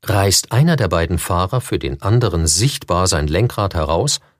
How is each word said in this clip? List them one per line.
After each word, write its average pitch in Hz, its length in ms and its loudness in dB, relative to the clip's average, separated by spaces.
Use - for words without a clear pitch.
reißt 98 500 0
einer 151 240 4
der 110 100 0
beiden 85 320 0
Fahrer 92 400 -2
für - 180 -4
den - 240 -6
anderen 98 460 2
sichtbar 92 600 0
sein 76 200 0
Lenkrad 98 460 0
heraus 82 480 0